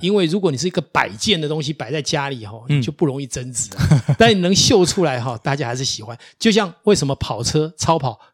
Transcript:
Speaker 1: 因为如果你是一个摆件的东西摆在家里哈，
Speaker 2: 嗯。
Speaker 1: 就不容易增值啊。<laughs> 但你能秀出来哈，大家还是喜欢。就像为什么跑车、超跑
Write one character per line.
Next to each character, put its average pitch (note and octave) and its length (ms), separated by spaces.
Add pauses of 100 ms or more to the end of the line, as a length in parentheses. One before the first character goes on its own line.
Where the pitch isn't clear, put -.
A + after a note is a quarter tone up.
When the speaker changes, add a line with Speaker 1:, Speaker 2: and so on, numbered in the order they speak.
Speaker 1:
因 F#3 120
为 F#3+ 120
如 E3 120
果 F#3 120
你 C3 80
是 C#3+ 80
一 F#3 40
个 F3 120
摆 C3+ 260
件 D#3+ 320
的 D3 80
东 D#3 140
西 D3 100
摆 B2+ 180
在 D3+ 120
家 C#3+ 260
里 B2 160
哈， A2 240
Speaker 2:
嗯。 C#3+ 140
Speaker 1:
就 D3+ 100
不 D#3 140
容 C#3 160
易 C#3 40
增 B2+ 240
值 - 240
啊。 - 300
<laughs> C#3 140
但 A3+ 120
你 G3+ 100
能 F3+ 140
秀 F#3+ 300
出 F3 200
来 C3 140
哈， A#2+ 200
大 C#3 180
家 C#3 100
还 A#2+ 80
是 B2+ 80
喜 B2+ 200
欢。 A#2 160 (200)
就 A3+ 140
像 F#3+ 200 (120)
为 G#3 100
什 D3 120
么 C#3 80
跑 A#2 280
车、 D#3 360
超 E3 200
跑 C3 200 (160)